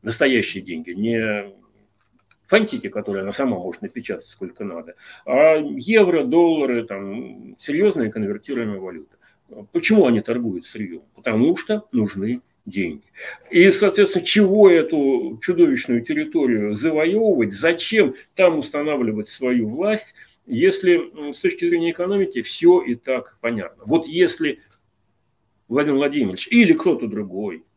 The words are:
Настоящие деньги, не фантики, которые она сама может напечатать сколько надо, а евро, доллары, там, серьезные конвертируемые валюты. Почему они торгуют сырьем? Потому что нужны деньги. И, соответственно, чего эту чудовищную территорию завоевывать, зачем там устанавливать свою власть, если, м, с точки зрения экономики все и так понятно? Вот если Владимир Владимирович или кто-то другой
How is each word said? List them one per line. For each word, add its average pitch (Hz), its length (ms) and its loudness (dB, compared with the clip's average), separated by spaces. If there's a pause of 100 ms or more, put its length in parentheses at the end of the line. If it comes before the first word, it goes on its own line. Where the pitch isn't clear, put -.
Настоящие 113 600 -2
деньги, 82 260 -12
не 104 640 -4 (920)
фантики, 214 420 0
которые 101 320 -6
она 98 100 -6
сама 120 280 -4
может 90 240 -10
напечатать 101 420 -10
сколько - 380 -14
надо, 85 320 -12 (300)
а 156 320 4
евро, 156 680 2
доллары, 143 600 2
там, 101 760 -12
серьезные 156 520 0
конвертируемые 107 680 -6
валюты. 87 360 -14 (560)
Почему 180 360 4
они 117 140 2
торгуют 117 440 -6
сырьем? 90 380 -12 (100)
Потому 123 420 0
что 214 360 -6
нужны 107 500 -2 (240)
деньги. 85 380 -6 (480)
И, 175 180 8
соответственно, 190 560 2
чего 202 460 6
эту 139 680 0
чудовищную 139 640 2
территорию 135 720 -2
завоевывать, 156 800 0
зачем 170 600 0 (180)
там 175 240 4
устанавливать 127 680 -4
свою 123 420 -2
власть, 202 460 -4 (320)
если, 180 480 2 (200)
м, 147 160 -10
с - 100 -12
точки 175 240 -2
зрения 170 260 0
экономики 185 500 -2
все 175 400 4
и 120 140 -4
так 127 440 -8
понятно? 113 460 -6
Вот 151 220 0
если 165 540 -2 (1080)
Владимир 143 300 0
Владимирович 139 500 -2
или 233 260 4
кто-то 156 320 0
другой 101 600 -8 (120)